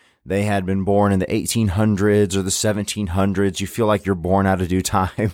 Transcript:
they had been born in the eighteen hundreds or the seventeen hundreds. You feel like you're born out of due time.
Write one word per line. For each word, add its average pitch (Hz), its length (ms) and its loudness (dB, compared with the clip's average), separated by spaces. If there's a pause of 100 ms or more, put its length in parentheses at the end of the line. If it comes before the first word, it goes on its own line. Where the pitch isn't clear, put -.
(260)
they 98 180 -2
had 101 220 -2
been 98 180 -2
born 101 280 4
in 95 80 2
the - 140 -2
eighteen 110 360 0
hundreds 104 640 2
or 98 60 0
the 92 100 -2
seventeen 104 560 -4
hundreds. 95 540 0
You 98 60 -4
feel 113 180 -2
like 107 200 0
you're 98 100 0
born 92 300 0
out 95 140 2
of 87 100 -2
due 92 120 0
time. 98 520 -2